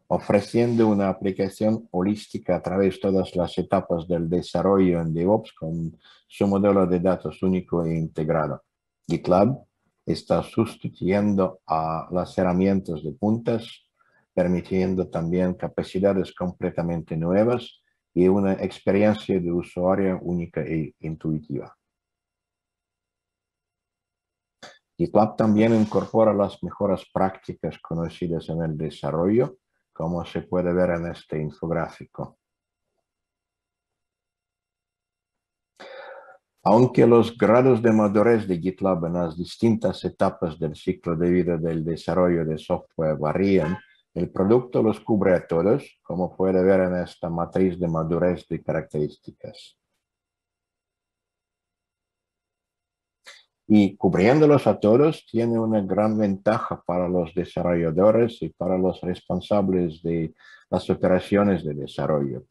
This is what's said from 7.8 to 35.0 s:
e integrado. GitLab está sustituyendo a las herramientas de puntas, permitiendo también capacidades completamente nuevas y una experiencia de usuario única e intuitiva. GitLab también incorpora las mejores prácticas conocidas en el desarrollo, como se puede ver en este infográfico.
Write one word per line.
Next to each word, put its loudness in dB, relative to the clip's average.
e -2
integrado. -4
GitLab 2
está -2
sustituyendo -2
a -4
las -4
herramientas 0
de -8
puntas, -4
permitiendo -2
también -2
capacidades -2
completamente -6
nuevas -2
y 4
una 2
experiencia 0
de -2
usuario 0
única -6
e -6
intuitiva. -8
GitLab 0
también 4
incorpora 2
las -2
mejores -4
prácticas -4
conocidas -6
en -4
el -4
desarrollo, -2
como -6
se -8
puede -2
ver 2
en -4
este -8
infográfico. -8